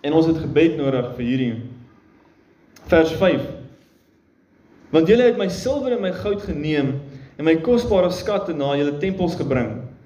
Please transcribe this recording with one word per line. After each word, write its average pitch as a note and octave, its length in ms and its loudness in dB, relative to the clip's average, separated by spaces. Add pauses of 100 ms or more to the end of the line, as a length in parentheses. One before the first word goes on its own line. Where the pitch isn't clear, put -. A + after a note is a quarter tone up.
en D3 80 -2
ons D#3+ 160 4
het D#3+ 80 2
gebed D3 400 2
nodig C3 300 -2 (100)
vir B2 80 -6
hierdie. B2 300 -2 (1400)
Vers D#3+ 240 4
vyf. F3+ 280 0 (1500)
"Want D#3+ 160 4
julle A#3+ 220 6
het G3+ 100 -2
my F#3+ 80 0
silwer B3+ 480 -2
en G3+ 60 -4
my F#3 100 -2
goud G3+ 300 -4
geneem D3 580 -2 (380)
en D3 60 -8
my D#3+ 120 4
kosbare G3 560 2
skatte F#3 420 -4
na C#3+ 220 0
julle C#3+ 240 0
tempels F3+ 400 -2
gebring." B2+ 400 -2 (260)